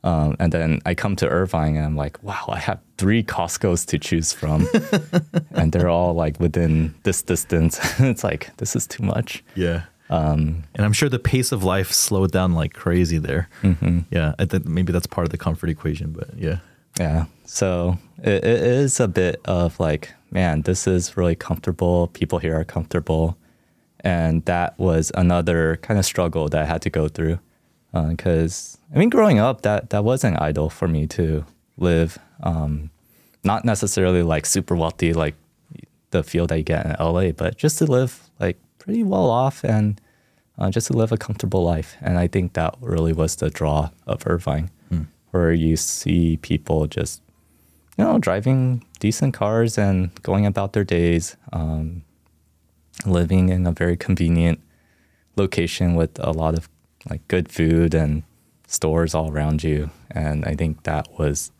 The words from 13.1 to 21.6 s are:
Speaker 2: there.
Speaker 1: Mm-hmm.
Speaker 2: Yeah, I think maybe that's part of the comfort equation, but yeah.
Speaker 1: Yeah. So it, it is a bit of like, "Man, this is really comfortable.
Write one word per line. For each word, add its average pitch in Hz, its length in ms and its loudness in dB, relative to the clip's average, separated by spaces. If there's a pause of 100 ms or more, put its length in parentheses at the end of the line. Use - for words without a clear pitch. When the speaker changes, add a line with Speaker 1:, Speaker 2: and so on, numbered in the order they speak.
Speaker 2:
there. 76 320 -2 (140)
Speaker 1:
Mm-hmm. 87 360 2 (120)
Speaker 2:
Yeah, 78 260 0
I 95 80 0
think 87 220 -2
maybe 85 260 0
that's 87 140 0
part 87 180 -2
of 78 60 -2
the 82 80 -6
comfort 80 320 -4
equation, 78 400 -4
but - 160 -10 (100)
yeah. 85 220 -4 (400)
Speaker 1:
Yeah. 82 260 0 (200)
So 90 520 0 (240)
it, 101 240 2
it 117 160 4
is 127 380 2
a 120 80 4
bit 90 380 0
of 87 340 0
like, 78 340 -2 (160)
"Man, 85 320 0
this 92 260 -2
is 90 300 0
really 87 180 2
comfortable. 87 800 0